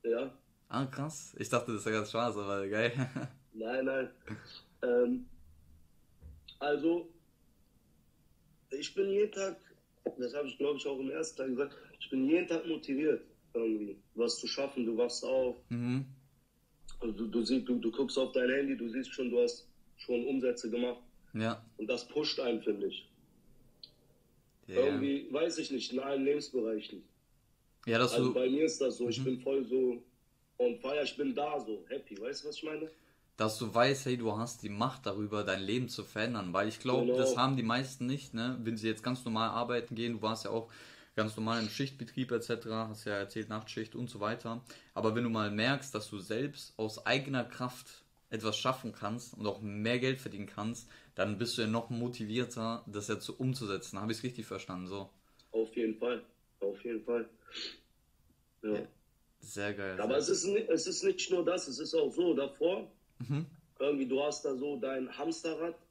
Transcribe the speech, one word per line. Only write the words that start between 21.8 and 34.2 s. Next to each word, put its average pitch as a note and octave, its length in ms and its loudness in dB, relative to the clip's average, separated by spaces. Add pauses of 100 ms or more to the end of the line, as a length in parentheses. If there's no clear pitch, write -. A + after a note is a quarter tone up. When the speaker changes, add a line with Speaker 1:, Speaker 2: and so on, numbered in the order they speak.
Speaker 1:
das A#2+ 200 0
pusht D3 320 0
einen, A#2+ 220 2
finde G2+ 260 0
ich. - 220 -6 (1600)
Speaker 2:
Ja. F#2 140 0
Speaker 1:
Irgendwie, C#3 500 2
weiß D#3 280 2
ich C3+ 120 -4
nicht, A2+ 220 -4
in B2+ 60 0
allen C3+ 260 0
Lebensbereichen. A2+ 800 0 (840)
Speaker 2:
Ja, A#2 140 4
dass A#2+ 140 6
Speaker 1:
Also B2+ 160 6
Speaker 2:
du - 40 2
Speaker 1:
bei B2+ 160 4
mir D3 160 6
ist D#3 160 0
das B2 160 2
so, A#2+ 100 0
ich A2+ 120 0
Speaker 2:
Mhm. C3 40 -2
Speaker 1:
bin B2+ 180 0
voll C3+ 240 2
so B2 380 2 (540)
on A#2+ 220 2
fire, C#3+ 240 0
ich C3 120 -4
bin C#3 200 0
da D3 240 0
so, G#2+ 300 -6
happy, - 300 -8
weißt C3 240 -6
du, D3 60 -8
was D3 80 -8
ich - 60 -8
meine? D#3 260 -4 (480)
Speaker 2:
Dass A2 220 0
du A2+ 140 -4
weißt, C3+ 320 6
hey, B2+ 120 2
du A2+ 200 0